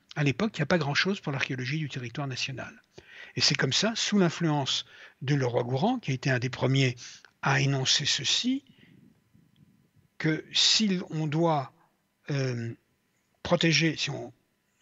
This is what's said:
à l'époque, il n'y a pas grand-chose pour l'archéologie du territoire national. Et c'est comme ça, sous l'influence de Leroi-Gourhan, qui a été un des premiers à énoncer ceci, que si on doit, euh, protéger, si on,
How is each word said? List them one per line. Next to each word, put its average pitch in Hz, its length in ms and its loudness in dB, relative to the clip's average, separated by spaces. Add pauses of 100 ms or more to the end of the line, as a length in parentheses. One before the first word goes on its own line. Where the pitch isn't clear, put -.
(160)
à 151 80 2
l'époque, 185 320 0
il - 40 -2
n'y 151 40 -2
a - 20 -4
pas 180 120 2
grand-chose 151 420 0
pour 151 120 -6
l'archéologie 131 460 -4
du 151 100 -4
territoire 127 380 -8
national. 127 560 -8 (540)
Et 135 40 -2
c'est - 140 4
comme 135 180 0
ça, 220 220 2
sous - 240 0
l'influence 156 680 2 (360)
de 143 120 0
Leroi-Gourhan, 127 640 0
qui - 120 -6
a 131 40 0
été 139 160 -2
un 127 80 2
des 127 120 -2
premiers 131 460 2 (460)
à 139 180 4
énoncer 139 460 2
ceci, - 580 0 (1500)
que 156 340 -2
si 196 460 2 (120)
on 156 160 -2
doit, 156 460 0 (580)
euh, 127 420 -2 (720)
protéger, 160 540 2
si - 140 -4
on, 120 220 -10 (500)